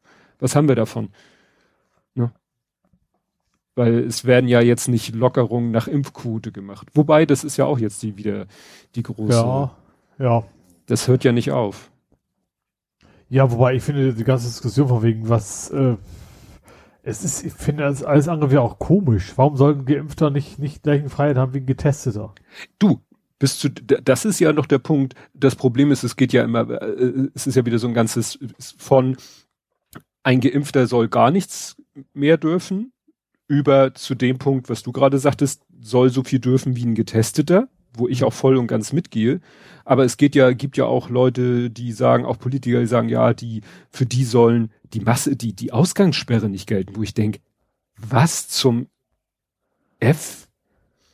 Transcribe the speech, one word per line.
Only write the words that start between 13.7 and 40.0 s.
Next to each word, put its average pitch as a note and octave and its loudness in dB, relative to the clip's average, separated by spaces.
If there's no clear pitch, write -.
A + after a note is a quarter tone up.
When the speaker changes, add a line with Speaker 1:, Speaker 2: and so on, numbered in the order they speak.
Speaker 2:
ich B2 -2
finde, C3+ 0
die A#2 -6
ganze B2 0
Diskussion B2 0
von B2 0
wegen, A2 0
was, - -2
äh, B2+ 0
es - -10
ist, - -8
ich D#3 -10
finde, C#3+ -6
das C#3+ -4
alles D3 2
andere D3+ -2
wäre C#3 4
auch A#2 -4
komisch. C3+ 0
Warum C#3+ 2
soll C#3+ 4
ein C#3 -8
Geimpfter D3 -2
nicht, C#3 -6
nicht C#3+ -8
gleichen D3 0
Freiheit D3 -2
haben B2+ 0
wie C#3 -6
ein C3 -12
Getesteter? B2+ -4
Speaker 1:
Du, F#3+ 2
bist - -2
du, D3 0
d-, - -2
das C3 2
ist G#3+ -2
ja D#3+ 2
noch D3+ 0
der C#3+ 2
Punkt. C3+ -4
Das C3 2
Problem C3 2
ist, C3+ 0
es B2 -6
geht C3 0
ja A#2+ 4
immer, A#2 -2
äh, B2 -4
es - -10
ist B2+ 0
ja B2 2
wieder A#2 0
so A#2+ -4
ein A#2 -4
ganzes A#2 -2
von C3 2
ein B2+ 4
Geimpfter C3+ 0
soll A#2 0
gar A#2 4
nichts - -4
mehr C#3+ 2
dürfen, F3+ -4
über C3+ 4
zu - -8
dem B2+ 0
Punkt, C3+ -2
was A#2 -8
du B2 -10
gerade C3+ 2
sagtest, C#3 -2
soll B2 2
so C3 -2
viel - -2
dürfen B2+ -2
wie A#2+ -4
ein A#2 0
Getesteter, D#3 0
wo A#2+ -2
ich C3 -2
auch A#2 0
voll C3+ 2
und B2 0
ganz A2 -4
mitgehe. C3+ -2
Aber B2+ 4